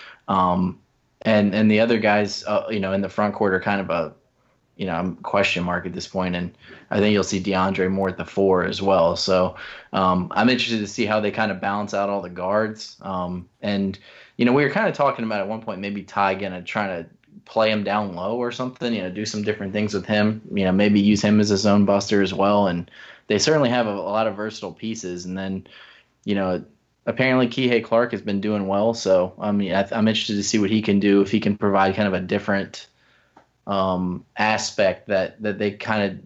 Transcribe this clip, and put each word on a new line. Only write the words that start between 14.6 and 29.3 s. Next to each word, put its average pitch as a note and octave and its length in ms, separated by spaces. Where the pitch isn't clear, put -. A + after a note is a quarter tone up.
were C#3 60
kind G3+ 180
of D3+ 60
talking C3+ 300
about G#2+ 160
at F#2+ 60
one A2 160
point F#2+ 180
maybe G2+ 220
Ty G2 320
gonna F#2+ 260
try G2+ 280
to E2+ 180
play A2 260
him G#2 140
down G2+ 320
low G2 200
or A#2+ 140
something, B2+ 420
you G#2 100
know, F#2 80
do G#2 140
some G#2+ 180
different G#2 300
things G#2 220
with F#2 120
him, G#2+ 360
you G2 120
know, F#2 80
maybe G#2 280
use G#2 220
him G#2+ 160
as G#2 140
a G2 40
zone G2+ 280
buster G2+ 360
as F#2+ 140
well. G2+ 320
And F2 240
they G#2+ 100
certainly D3 320
have A#2+ 160
a, G#2+ 40
a G2 200
lot A2 160
of G2+ 80
versatile G#2 380
pieces. F#2 520
And F#2 140
then, F#2+ 300
you G#2 100
know, F#2 300
apparently B2+ 400
Kihei A#2+ 380
Clark A#2+ 260
has G2 120
been G2+ 180
doing G#2 260
well. G2+ 260
So, F#2 460